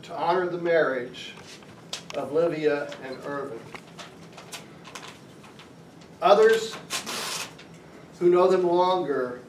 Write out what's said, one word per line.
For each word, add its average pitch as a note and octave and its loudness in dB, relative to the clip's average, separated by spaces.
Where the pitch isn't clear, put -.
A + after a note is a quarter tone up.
to - -14
honor F3 0
the E3+ -6
marriage C#3+ -2
of C3+ -6
Livia D#3 0
and C3 -12
Irvin. C3+ -8
Others - 6
who F3 4
know F3+ 6
them F#3 4
longer E3 0